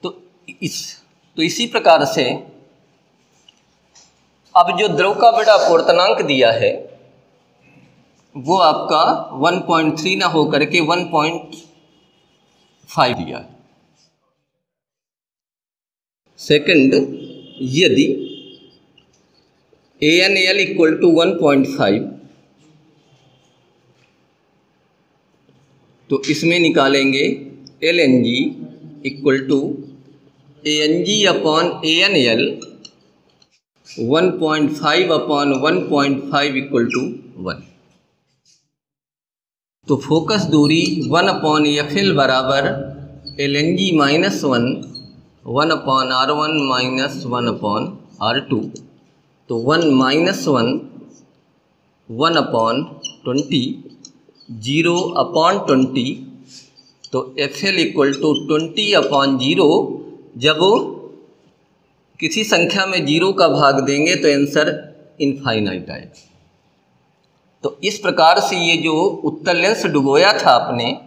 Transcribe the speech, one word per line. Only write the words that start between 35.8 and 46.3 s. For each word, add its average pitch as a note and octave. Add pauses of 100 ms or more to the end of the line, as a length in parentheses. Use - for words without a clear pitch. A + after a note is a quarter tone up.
point C#3
five C#3
equal A#2+
to B2+ (400)
one। F#2 (2250)
तो C#3+ (100)
focus E3
दूरी D3+ (240)
one F3
upon D3+
एफ़एल D3
बराबर C3+ (720)
एलएनजी D#3+
माइनस D#3+
वन, B2 (840)
वन C#3+
upon C3
R C3